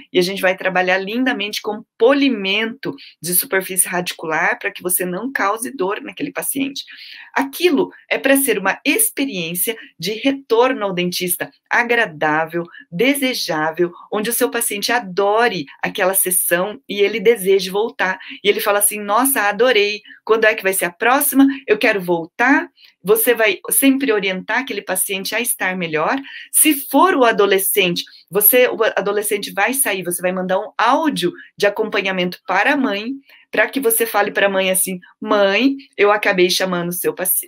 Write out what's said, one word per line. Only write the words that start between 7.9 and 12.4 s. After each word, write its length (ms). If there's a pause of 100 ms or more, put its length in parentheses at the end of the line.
é 80
pra 220
ser 200
uma 280
experiência 920 (220)
de 140
retorno 760
ao 80
dentista 560 (180)
agradável, 960 (260)